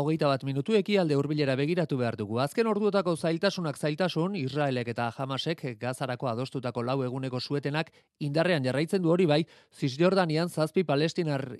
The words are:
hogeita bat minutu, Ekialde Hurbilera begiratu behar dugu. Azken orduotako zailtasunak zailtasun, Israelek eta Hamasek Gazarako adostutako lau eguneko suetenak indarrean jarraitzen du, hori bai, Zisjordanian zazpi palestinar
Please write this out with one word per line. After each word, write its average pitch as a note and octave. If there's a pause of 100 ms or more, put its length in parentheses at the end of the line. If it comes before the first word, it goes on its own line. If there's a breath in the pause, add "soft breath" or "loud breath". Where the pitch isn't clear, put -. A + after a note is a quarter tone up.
hogeita D#3
bat C#3
minutu, C#3
Ekialde F#3+
Hurbilera C#3+
begiratu D3+
behar A#2+
dugu. A2
Azken A3+
orduotako G3+
zailtasunak E3
zailtasun, E3
Israelek C3
eta A#2 (100)
Hamasek C3+ (180)
Gazarako B2+
adostutako B2
lau B2+
eguneko B2+
suetenak C#3+ (260 soft breath)
indarrean D3+
jarraitzen D#3
du, D#3+
hori F3+
bai, D3+ (260 soft breath)
Zisjordanian E3
zazpi D#3+
palestinar D3+